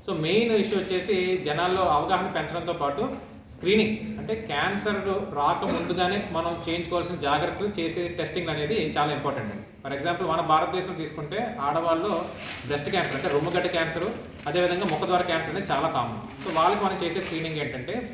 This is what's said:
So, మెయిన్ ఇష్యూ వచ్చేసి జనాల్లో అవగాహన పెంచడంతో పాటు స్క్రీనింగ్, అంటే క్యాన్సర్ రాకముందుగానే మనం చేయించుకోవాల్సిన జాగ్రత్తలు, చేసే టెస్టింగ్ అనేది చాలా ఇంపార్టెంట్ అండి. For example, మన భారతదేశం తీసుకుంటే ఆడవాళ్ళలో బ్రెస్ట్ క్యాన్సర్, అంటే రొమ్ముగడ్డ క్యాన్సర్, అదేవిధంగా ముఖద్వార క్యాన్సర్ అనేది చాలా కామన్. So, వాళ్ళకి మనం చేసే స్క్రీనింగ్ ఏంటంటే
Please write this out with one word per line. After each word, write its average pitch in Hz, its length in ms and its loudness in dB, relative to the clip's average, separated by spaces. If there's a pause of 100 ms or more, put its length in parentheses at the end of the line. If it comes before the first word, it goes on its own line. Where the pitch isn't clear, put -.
So, 170 220 -2
మెయిన్ 220 340 4
ఇష్యూ 196 180 2
వచ్చేసి 180 680 2
జనాల్లో 180 360 2 (140)
అవగాహన 175 300 2 (100)
పెంచడంతో 165 360 -2
పాటు 147 300 0 (500)
స్క్రీనింగ్, 208 440 4 (220)
అంటే 220 140 -4 (160)
క్యాన్సర్ 196 480 0 (420)
రాకముందుగానే 175 800 2 (200)
మనం 170 160 0 (120)
చేయించుకోవాల్సిన 175 500 -2 (120)
జాగ్రత్తలు, 160 420 0 (100)
చేసే 165 220 -2 (160)
టెస్టింగ్ 160 360 -2
అనేది 151 440 0
చాలా 151 200 2
ఇంపార్టెంట్ 113 360 -2
అండి. - 120 -10 (180)
For 135 140 -6
example, 170 360 0
మన 165 80 2 (120)
భారతదేశం 175 480 2
తీసుకుంటే 156 380 -6 (280)
ఆడవాళ్ళలో 165 440 2 (560)
బ్రెస్ట్ 147 280 -2
క్యాన్సర్, 165 240 0
అంటే - 160 -2
రొమ్ముగడ్డ 175 320 2
క్యాన్సర్, 170 400 0 (400)
అదేవిధంగా 180 440 2
ముఖద్వార 180 300 2
క్యాన్సర్ 165 320 0
అనేది 196 180 -2
చాలా 160 240 2
కామన్. 113 240 -2 (240)
So, 196 60 -4 (100)
వాళ్ళకి 202 260 4
మనం 180 180 0
చేసే 170 240 -2
స్క్రీనింగ్ 156 360 -4
ఏంటంటే 131 320 -6 (180)